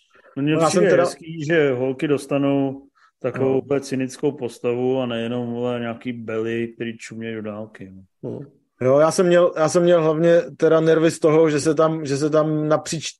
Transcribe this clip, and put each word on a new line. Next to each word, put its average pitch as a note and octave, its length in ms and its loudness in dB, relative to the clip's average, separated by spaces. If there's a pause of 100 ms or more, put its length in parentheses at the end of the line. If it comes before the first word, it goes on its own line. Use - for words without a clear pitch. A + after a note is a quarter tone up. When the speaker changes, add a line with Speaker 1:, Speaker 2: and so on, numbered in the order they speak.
(360)
Speaker 1:
No, C3+ 60 -4
mně D3+ 120 0
Speaker 2:
No, D#3+ 60 0
já E3 80 4
Speaker 1:
přijde F3 180 2
Speaker 2:
jsem F3 40 4
teda F3 140 4
Speaker 1:
hezký, E3 400 -8
že D3 280 2
holky C3 360 -4
dostanou C#3 760 -2 (400)
takovou B2+ 300 -2
Speaker 2:
No. C3 60 2
Speaker 1:
úplně C3 220 -2
cynickou C3 520 -4
postavu B2+ 680 -4
a B2 60 -4
nejenom, A#2+ 460 -6
vole, A#2+ 280 -4
nějaký A#2 320 -8
bely, A2+ 600 -4
který A#2 240 -8
čumějí A2+ 360 -12
do A2 80 -10
dálky, G#2+ 520 -12
no. F#2+ 80 -20 (280)
Speaker 3:
No. - 100 -12 (420)
Speaker 2:
Jo, C3 160 4
já D#3 120 4
jsem F3+ 160 0
měl, F3 300 4
já D#3 120 2
jsem F3 140 2
měl F3 200 4
hlavně E3 380 4 (160)
teda D#3+ 240 4
nervy D#3+ 300 4
z - 80 -8
toho, D#3+ 320 4
že D3 100 0
se D3+ 140 0
tam, D#3+ 320 0
že C#3 100 -2
se D3 140 -2
tam D3+ 380 0
napříč D3+ 400 -2 (120)